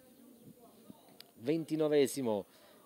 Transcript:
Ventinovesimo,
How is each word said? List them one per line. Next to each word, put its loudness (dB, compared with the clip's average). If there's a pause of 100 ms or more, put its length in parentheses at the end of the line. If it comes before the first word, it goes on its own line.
(1400)
Ventinovesimo, 0 (400)